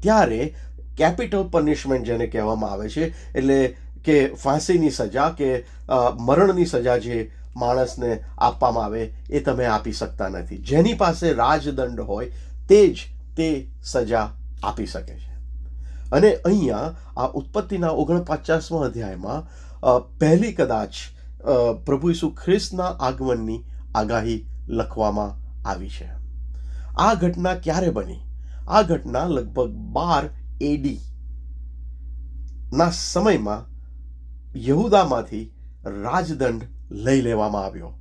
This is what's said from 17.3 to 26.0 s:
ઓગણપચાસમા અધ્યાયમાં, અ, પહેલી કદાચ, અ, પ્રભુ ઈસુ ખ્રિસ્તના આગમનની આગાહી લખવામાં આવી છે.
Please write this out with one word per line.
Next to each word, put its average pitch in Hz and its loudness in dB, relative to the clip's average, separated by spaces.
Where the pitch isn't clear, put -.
ઓગણપચાસમા 160 0
અધ્યાયમાં, 110 -4
અ, 123 6
પહેલી 170 4
કદાચ, 113 0
અ, 120 4
પ્રભુ 139 0
ઈસુ 165 0
ખ્રિસ્તના 185 0
આગમનની 127 -2
આગાહી 110 0
લખવામાં 107 0
આવી 92 -6
છે. - -10